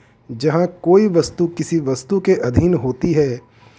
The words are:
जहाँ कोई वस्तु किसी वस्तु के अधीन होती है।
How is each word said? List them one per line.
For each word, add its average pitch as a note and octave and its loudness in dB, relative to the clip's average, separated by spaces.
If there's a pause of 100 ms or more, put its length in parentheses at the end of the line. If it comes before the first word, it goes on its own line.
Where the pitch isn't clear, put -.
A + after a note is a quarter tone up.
(320)
जहाँ D#3 -2
कोई G3 4
वस्तु E3+ 0
किसी E3+ -4
वस्तु C3+ -4
के F#3 2
अधीन D#3+ 0
होती B2+ -2
है। C#3 0 (380)